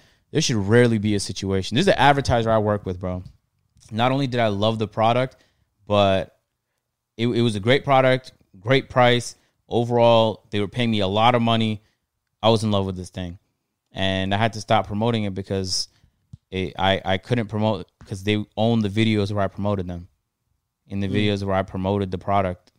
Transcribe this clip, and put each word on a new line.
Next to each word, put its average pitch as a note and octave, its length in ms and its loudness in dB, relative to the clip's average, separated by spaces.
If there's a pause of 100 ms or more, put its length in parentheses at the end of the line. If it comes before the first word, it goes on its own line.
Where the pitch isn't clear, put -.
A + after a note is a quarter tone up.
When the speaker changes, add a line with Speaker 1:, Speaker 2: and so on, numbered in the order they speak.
(320)
Speaker 1:
there D#3+ 100 -2
should C#3 140 -2
rarely A2+ 420 4
be G#2 160 -2
a G2+ 60 0
situation. F#2+ 560 -4
This C#3 60 2
is F#3+ 60 0
the F3+ 120 4
advertiser B2+ 500 2
I A2+ 80 4
work G#2 280 -2
with, F#2 140 -6
bro. F#2 240 -6 (680)
Not A#2 200 0
only C#3 140 0
did B2 140 -2
I A2+ 80 2
love G#2+ 320 0
the A2 80 -2
product, A#2+ 480 0 (500)
but G2 540 2 (800)
it, A#2 100 -2
it A#2+ 140 0
was A#2 140 0
a G#2 40 -6
great B2 240 0
product, C3 480 2 (280)
great C3+ 300 0
price. B2 460 2 (320)
Overall, A#2 840 2
they G#2 100 -4
were G2+ 80 -2
paying A#2 220 -2
me G#2+ 120 0
a F#2+ 60 0
lot A2 280 4
of A#2+ 60 0
money. A2+ 420 0 (580)
I G#2+ 80 4
was A2 140 2
in G#2+ 80 -2
love G2 140 0
with F#2+ 100 -6
this F2+ 140 -14
thing. F2+ 280 -12 (540)
And F#2+ 420 -2
I G2 40 0
had A2 160 0
to A2 80 -10
stop A2 260 0
promoting A2 380 -2
it F#2+ 100 -8
because F#2+ 540 -6 (600)
it, F#2 300 -6
I, F#2+ 240 2
I F#2+ 140 -2
couldn't A#2 300 -4
promote G#2+ 440 -4 (140)
'cause F#2+ 180 -12
they G#2 200 0 (120)
owned A2+ 280 2
the G2+ 60 -2
videos G#2+ 420 0
where G2+ 120 -2
I F#2+ 40 0
promoted G2 400 -4
them. F2 200 -12 (800)
In G2 140 -8
the G2 80 -4
Speaker 2:
Mm. F#2+ 40 -4
Speaker 1:
videos G#2 300 0
where G2 120 -2
I F#2+ 80 0
promoted G2 480 -4
the F#2+ 60 -6
product, G2 600 -4